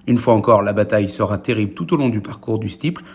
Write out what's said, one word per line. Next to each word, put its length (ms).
Une 120
fois 160
encore, 280
la 120
bataille 340
sera 300
terrible 340
tout 220
au 20
long 140
du 100
parcours 380
du 100
steeple 340